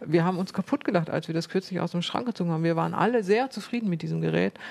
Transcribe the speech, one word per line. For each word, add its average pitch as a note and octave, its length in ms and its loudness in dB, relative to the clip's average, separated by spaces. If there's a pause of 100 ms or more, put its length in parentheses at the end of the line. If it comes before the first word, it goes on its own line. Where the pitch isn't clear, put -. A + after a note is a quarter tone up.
Wir D#3+ 160 6
haben F3+ 160 2
uns F#3 120 -4
kaputt - 320 -2
gelacht, F3 280 2
als D#3+ 160 -2
wir E3 80 -2
das E3 140 -2
kürzlich F#3 300 -2
aus F3 120 -2
dem F3 100 -2
Schrank - 240 -4
gezogen F#3 240 -2
haben. D#3+ 140 0
Wir E3 120 4
waren E3 200 0
alle A3 280 2
sehr A3+ 280 2
zufrieden A3+ 360 -4
mit E3+ 140 0
diesem D#3+ 180 -2
Gerät, E3 340 2 (180)